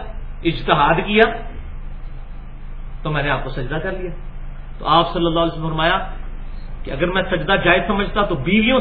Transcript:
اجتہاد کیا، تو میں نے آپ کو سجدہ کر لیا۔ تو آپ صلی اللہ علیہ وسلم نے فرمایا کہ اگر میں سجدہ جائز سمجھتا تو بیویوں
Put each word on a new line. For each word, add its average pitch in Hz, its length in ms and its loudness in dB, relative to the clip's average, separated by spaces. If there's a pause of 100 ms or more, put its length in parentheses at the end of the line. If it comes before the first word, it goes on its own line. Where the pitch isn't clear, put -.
(440)
اجتہاد 160 540 4 (100)
کیا، 208 180 6 (1800)
تو 165 80 -4
میں 143 120 0
نے 143 60 0
آپ 131 140 0
کو 139 60 -6
سجدہ 143 340 -4
کر 190 80 -4
لیا۔ 180 200 -6 (680)
تو - 80 -10
آپ 165 260 6
صلی 170 120 2
اللہ 170 140 2
علیہ 165 120 2
وسلم 156 120 -6
نے 160 60 0
فرمایا 160 280 2 (880)
کہ - 80 -8
اگر 143 160 0
میں 185 240 2
سجدہ 180 320 2
جائز 175 240 6
سمجھتا 202 360 0
تو 190 200 0
بیویوں 220 380 4